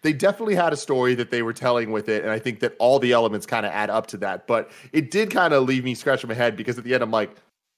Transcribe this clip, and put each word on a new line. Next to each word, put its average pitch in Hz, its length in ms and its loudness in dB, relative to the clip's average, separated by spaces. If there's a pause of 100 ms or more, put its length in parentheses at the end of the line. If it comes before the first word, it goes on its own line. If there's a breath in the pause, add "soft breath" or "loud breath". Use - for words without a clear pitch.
they 156 120 2
definitely 202 400 0
had 170 180 2
a 147 40 -4
story 127 400 0
that 120 160 -4
they 120 100 0
were 113 100 -4
telling 120 380 -2
with 107 180 -4
it. 107 140 0
And 104 80 -4
I 110 80 -2
think 110 220 -6
that 117 180 -2
all 127 220 6
the 123 120 2
elements 110 340 2
kinda 107 280 -2
add 104 160 -2
up 107 180 0
to - 100 -12
that. 95 280 -6
But 113 240 0 (220 loud breath)
it 151 180 0
did 208 200 0
kinda 156 300 4
leave 127 240 0
me 127 100 -4
scratching 127 340 -2
my 110 60 -4
head 117 220 0
because 117 220 -6
at 117 60 -14
the 123 100 0
end, 123 80 2
I'm 110 80 -2
like, 107 200 0 (480)